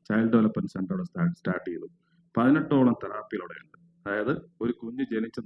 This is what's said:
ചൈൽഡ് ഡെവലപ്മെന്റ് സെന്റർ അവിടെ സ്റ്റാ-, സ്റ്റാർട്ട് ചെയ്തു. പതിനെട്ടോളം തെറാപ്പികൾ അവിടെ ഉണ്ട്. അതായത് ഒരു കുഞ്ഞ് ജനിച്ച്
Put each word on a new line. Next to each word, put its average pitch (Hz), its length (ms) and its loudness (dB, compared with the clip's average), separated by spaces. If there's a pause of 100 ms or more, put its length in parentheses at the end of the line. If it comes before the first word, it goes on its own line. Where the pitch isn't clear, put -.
ചൈൽഡ് 110 240 2
ഡെവലപ്മെന്റ് 107 400 2
സെന്റർ 92 200 -6
അവിടെ 92 120 -4
സ്റ്റാ-, 87 300 0
സ്റ്റാർട്ട് 90 360 -4
ചെയ്തു. 82 160 -8 (500)
പതിനെട്ടോളം 131 680 4
തെറാപ്പികൾ 104 360 -8
അവിടെ 87 240 -14
ഉണ്ട്. - 440 -16
അതായത് 107 340 -2 (180)
ഒരു 120 120 0
കുഞ്ഞ് 120 400 -8
ജനിച്ച് 113 340 -4